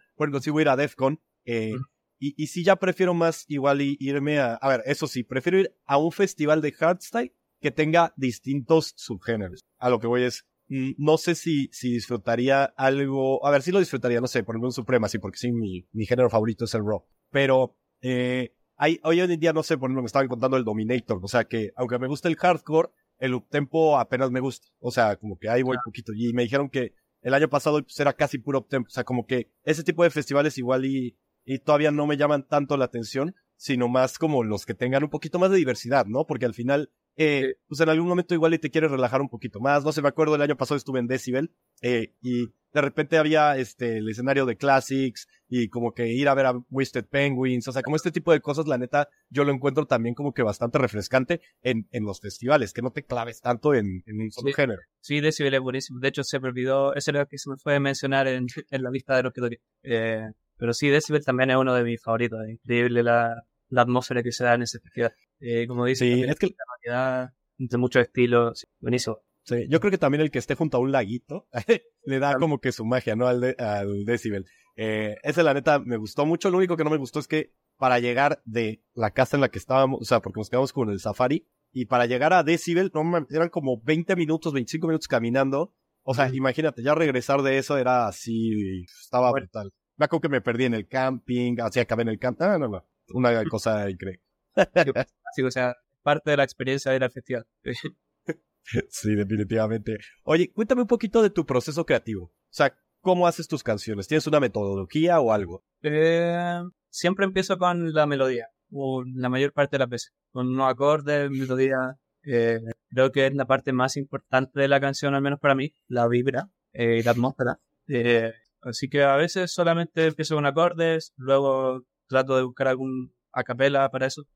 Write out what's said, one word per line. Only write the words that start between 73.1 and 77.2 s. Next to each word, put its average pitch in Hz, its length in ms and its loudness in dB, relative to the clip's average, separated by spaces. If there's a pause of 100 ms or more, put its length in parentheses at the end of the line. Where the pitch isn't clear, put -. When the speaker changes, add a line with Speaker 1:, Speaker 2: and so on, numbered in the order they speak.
Speaker 1:
¿no? 123 120 0
Al 123 120 2
de-, 127 200 -2
al 101 440 -4
Decibel. 107 420 -4 (300)
Eh, 107 480 -4
ese, 147 200 0
la 147 100 4
neta, 143 260 2
me 120 180 -4
gustó 110 280 -2
mucho. 170 240 0
Lo 180 80 2
único 180 180 2
que 160 80 -2
no 156 60 0
me 156 80 2
gustó 139 220 -6
es 143 80 -8